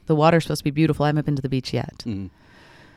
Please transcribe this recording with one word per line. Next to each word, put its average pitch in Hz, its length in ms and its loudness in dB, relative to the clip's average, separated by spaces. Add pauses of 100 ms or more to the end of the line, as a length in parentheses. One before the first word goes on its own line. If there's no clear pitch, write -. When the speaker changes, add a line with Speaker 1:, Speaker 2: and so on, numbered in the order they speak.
Speaker 1:
The 160 100 2
water's 160 280 4
supposed 151 160 -4
to - 40 -8
be 151 80 -2
beautiful. 147 320 2
I 147 40 2
haven't 151 180 0
been 147 100 0
to 135 60 -4
the 135 60 -4
beach 131 240 -4
yet. - 320 -6
Speaker 2:
Mm-hmm. 98 220 -8 (720)